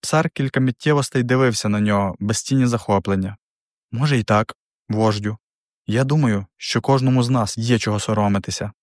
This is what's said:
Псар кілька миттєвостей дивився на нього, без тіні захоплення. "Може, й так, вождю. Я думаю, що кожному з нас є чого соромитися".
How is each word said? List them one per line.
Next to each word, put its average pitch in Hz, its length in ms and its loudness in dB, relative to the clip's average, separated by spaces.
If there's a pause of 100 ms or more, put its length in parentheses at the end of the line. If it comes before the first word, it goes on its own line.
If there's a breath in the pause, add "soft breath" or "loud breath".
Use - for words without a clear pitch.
Псар 160 300 0
кілька 135 300 -2
миттєвостей 131 640 0
дивився 123 460 0
на 104 120 0
нього, 101 380 0
без 107 240 -2
тіні 135 240 2
захоплення. 98 720 0 (560)
"Може, 135 260 0
й 110 40 0
так, 107 340 0 (320)
вождю. 107 500 0 (480)
Я 120 180 0
думаю, 131 420 0 (100)
що - 240 -4
кожному 127 420 2
з 120 80 0
нас 117 280 -2
є 113 200 0
чого 104 220 -2
соромитися". 101 720 -2 (100)